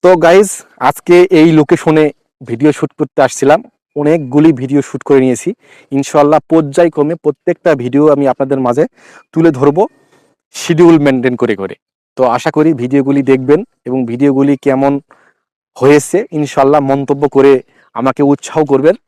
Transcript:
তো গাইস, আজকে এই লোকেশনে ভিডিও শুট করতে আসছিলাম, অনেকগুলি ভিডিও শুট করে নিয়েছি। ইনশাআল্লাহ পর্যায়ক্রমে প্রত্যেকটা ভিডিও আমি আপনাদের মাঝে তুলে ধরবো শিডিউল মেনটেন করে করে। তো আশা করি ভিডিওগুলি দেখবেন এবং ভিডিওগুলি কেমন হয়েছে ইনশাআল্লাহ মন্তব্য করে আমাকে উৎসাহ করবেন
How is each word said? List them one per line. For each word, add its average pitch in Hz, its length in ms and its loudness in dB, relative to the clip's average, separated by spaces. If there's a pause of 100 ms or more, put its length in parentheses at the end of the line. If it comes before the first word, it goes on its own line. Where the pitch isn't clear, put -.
তো 180 140 4
গাইস, 180 320 2 (300)
আজকে 147 360 0 (160)
এই 165 180 4 (100)
লোকেশনে 156 460 0 (360)
ভিডিও 123 360 -2
শুট - 220 -6
করতে 143 220 -6
আসছিলাম, 139 380 0 (360)
অনেকগুলি 147 540 0 (120)
ভিডিও 135 200 -2
শুট - 220 -10
করে 139 220 2
নিয়েছি। 127 240 -2 (420)
ইনশাআল্লাহ 143 480 0 (120)
পর্যায়ক্রমে 156 720 0
প্রত্যেকটা 160 480 -4 (120)
ভিডিও 135 200 0 (100)
আমি 139 140 -2
আপনাদের 135 320 -4
মাঝে 127 240 0 (480)
তুলে 165 200 2
ধরবো 147 320 0 (720)
শিডিউল 165 500 2
মেনটেন 127 360 0
করে 113 200 -2
করে। 95 140 -10 (420)
তো 131 40 -2 (140)
আশা 151 160 -4
করি 160 220 0
ভিডিওগুলি 135 480 -2 (100)
দেখবেন 135 280 2 (260)
এবং 127 200 -4
ভিডিওগুলি 135 480 0 (120)
কেমন 139 280 0 (840)
হয়েছে 147 400 2 (140)
ইনশাআল্লাহ 147 500 0
মন্তব্য 139 420 -2 (120)
করে 139 180 6 (420)
আমাকে 131 280 -4
উৎসাহ 139 340 -2 (140)
করবেন 143 240 2 (120)